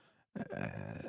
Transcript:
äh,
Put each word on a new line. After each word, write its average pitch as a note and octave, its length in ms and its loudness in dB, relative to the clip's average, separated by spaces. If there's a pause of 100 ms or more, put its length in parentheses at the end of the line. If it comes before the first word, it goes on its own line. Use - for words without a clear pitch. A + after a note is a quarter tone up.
(340)
äh, - 340 2 (400)